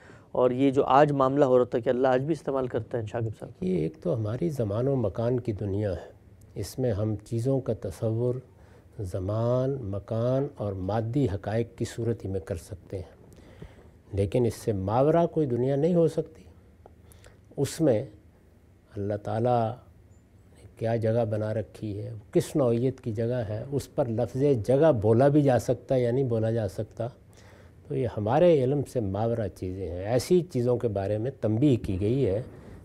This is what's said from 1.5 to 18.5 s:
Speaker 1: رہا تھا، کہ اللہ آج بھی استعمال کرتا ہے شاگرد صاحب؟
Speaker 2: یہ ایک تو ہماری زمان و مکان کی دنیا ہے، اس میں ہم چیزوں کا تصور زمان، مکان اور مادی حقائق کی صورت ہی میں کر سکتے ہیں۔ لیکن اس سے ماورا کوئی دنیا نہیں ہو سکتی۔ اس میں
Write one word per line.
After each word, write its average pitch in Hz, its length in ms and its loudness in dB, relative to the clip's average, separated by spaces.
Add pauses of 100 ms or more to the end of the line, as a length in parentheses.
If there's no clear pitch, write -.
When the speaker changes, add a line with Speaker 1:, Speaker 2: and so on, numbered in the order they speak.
Speaker 1:
رہا 123 60 4
تھا، 123 140 -2
کہ 117 100 -2
اللہ 127 200 2
آج 131 140 2
بھی 147 100 -2
استعمال 135 340 -4
کرتا 120 320 -6
ہے 110 80 -6
شاگرد 110 340 -6
صاحب؟ - 240 -12
Speaker 2:
یہ 185 140 -2
ایک 160 240 -4
تو 170 120 -2
ہماری 117 340 -2
زمان 123 400 -2
و 139 80 0
مکان 117 440 -2
کی 113 120 -4
دنیا 101 400 -2
ہے، - 180 -10 (440)
اس - 240 -10
میں 127 140 0
ہم 107 220 -2 (100)
چیزوں 127 360 -2
کا 123 200 -2
تصور 113 540 -2 (640)
زمان، 113 840 -2
مکان 117 640 -2 (100)
اور 104 160 -4
مادی 110 600 -2
حقائق 113 440 -4
کی 120 60 -4
صورت 117 400 -4
ہی 98 60 -6
میں 95 100 -4
کر 98 160 -8
سکتے - 420 -12
ہیں۔ - 180 -16 (960)
لیکن 101 340 0
اس 110 80 0
سے - 180 -4
ماورا 131 540 2
کوئی 160 200 0
دنیا 127 300 0
نہیں 160 180 2
ہو 165 140 4
سکتی۔ - 340 -6 (1120)
اس - 240 -4
میں 120 240 2 (920)